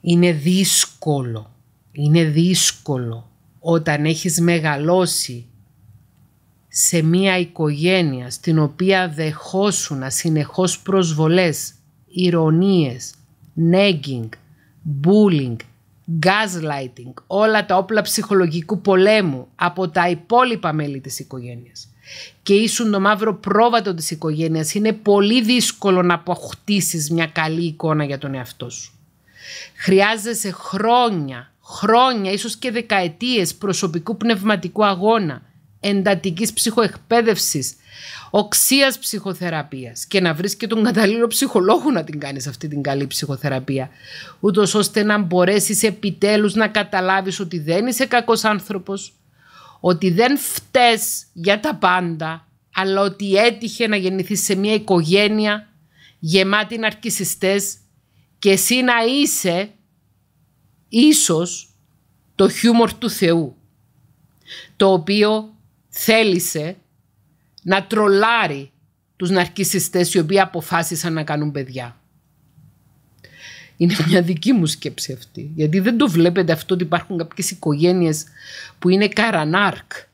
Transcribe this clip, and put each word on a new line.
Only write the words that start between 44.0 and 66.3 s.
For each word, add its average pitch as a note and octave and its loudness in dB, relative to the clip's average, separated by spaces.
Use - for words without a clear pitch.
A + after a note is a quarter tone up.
ούτως G3+ 2
ώστε G#3 0
να G#3 2
μπορέσεις F#3+ 2
επιτέλους G#3 0
να A3 2
καταλάβεις F#3+ -2
ότι F3 -6
δεν E3 0
είσαι B3+ -2
κακός A#3 0
άνθρωπος, G3 -4
ότι F3+ 2
δεν A#3+ 4
φταίς - 0
για G3 0
τα D4+ -4
πάντα, E3 -2
αλλά F#3+ 0
ότι G3 -2
έτυχε A3+ 0
να G#3+ 0
γεννηθείς F#3 -4
σε G3+ -2
μια G3+ 0
οικογένεια G#3 0
γεμάτη G3 0
ναρκισιστές G3+ -4
και G3+ 2
εσύ A#3+ 2
να B3 4
είσαι G#3+ 0
ίσως A3 2
το F#3+ 4
χιούμορ A#3 4
του A#3 -6
Θεού, E3 0
το G3 4
οποίο G#3 0
θέλησε F#3+ 0